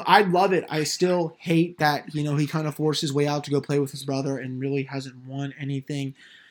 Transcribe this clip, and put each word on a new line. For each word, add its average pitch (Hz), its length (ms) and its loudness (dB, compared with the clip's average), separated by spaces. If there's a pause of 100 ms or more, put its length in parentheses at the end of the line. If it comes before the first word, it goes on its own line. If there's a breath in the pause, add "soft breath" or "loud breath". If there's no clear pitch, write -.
I 196 160 8
love 185 320 4
it. 165 160 2
I 156 160 -2
still 180 520 0
hate 170 420 2
that, 151 360 0
you 147 80 -2
know, 147 140 0
he 151 100 2
kind 156 180 -4
of 147 100 -4
forced 151 260 0
his 139 120 -2
way 147 140 2
out 147 160 -2
to 143 80 -8
go 143 80 2
play 143 180 -2
with 139 140 0
his 135 140 -12
brother 135 320 -4
and 127 220 -10
really 139 240 -2
hasn't 131 420 -10
won 139 340 -8
anything 139 560 -6 (360 soft breath)